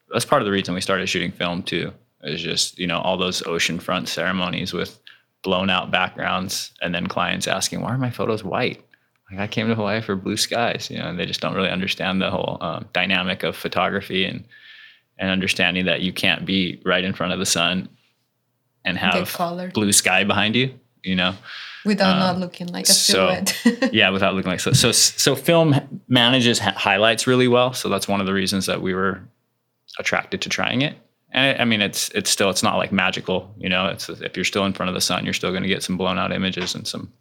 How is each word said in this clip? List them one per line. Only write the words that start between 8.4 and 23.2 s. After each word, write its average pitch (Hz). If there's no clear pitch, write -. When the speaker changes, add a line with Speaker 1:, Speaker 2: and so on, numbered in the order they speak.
Speaker 1:
white? 107
Like, 95
I 101
came 110
to 113
Hawaii 107
for 107
blue 95
skies," -
you -
know, 85
and 87
they 95
just -
don't -
really 92
understand 92
the 90
whole, -
um, 85
dynamic 92
of 82
photography 92
and, 90
and 95
understanding 92
that 82
you 90
can't 92
be 92
right 92
in 95
front 90
of 92
the 95
sun 87
and 87
Speaker 2:
Get 180
Speaker 1:
have 175
Speaker 2:
colored. 180
Speaker 1:
blue 202
sky 95
behind 104
you, 131
you 92
know? 92
Speaker 2:
Without 190
not 185
Speaker 1:
Um, 185
Speaker 2:
looking 180
like 185
a -
Speaker 1:
so, 190